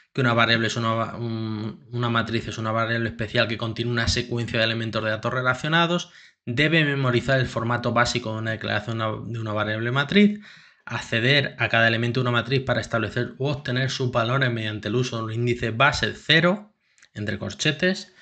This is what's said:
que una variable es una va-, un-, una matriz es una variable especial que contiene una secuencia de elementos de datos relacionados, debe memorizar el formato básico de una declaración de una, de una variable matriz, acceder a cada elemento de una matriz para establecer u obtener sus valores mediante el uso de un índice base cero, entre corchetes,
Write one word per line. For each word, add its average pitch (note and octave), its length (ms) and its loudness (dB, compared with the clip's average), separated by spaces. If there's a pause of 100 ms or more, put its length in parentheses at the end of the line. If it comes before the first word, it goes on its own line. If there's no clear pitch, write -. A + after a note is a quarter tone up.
(120)
que C3+ 100 0
una A#2+ 100 4
variable A2+ 360 4
es A2 80 -4
una A2+ 160 0
va-, A2+ 240 -2
un-, A2 760 -6
una A#2+ 160 -2
matriz A2+ 400 0
es G#2 80 -8
una A2 160 -2
variable A2+ 380 0
especial A#2 360 0
que G#2+ 120 -4
contiene A#2 320 -4
una A#2 180 0
secuencia A#2+ 500 -2
de A2 60 4
elementos A2+ 400 -2
de A2 60 0
datos A2 220 -2
relacionados, D#3 800 0 (360)
debe D3+ 380 4
memorizar C3+ 540 2
el B2+ 80 2
formato A#2+ 460 -2
básico A#2 400 0
de A2 60 -6
una A2 140 -4
declaración G#2+ 460 -4
de A2 60 -2
una, A2 260 -6
de A#2 80 -6
una G#2+ 140 -6
variable G#2+ 400 -2
matriz, G3+ 480 4 (460)
acceder A#2+ 720 0
a A2+ 100 0
cada A#2 180 6
elemento A#2 340 0
de - 20 0
una B2 80 0
matriz A#2+ 340 0
para A#2 160 0
establecer A2+ 560 -4
u C3+ 120 -2
obtener C3+ 420 -2
sus B2+ 200 -2
valores B2 400 0
mediante G#2+ 380 -4
el G#2 60 -2
uso B2 240 0
de A2 60 -4
un A2 100 -6
índice A#2+ 360 0
base A#2+ 440 2
cero, F3 580 2 (400)
entre G#2 260 -6
corchetes, D3+ 840 -2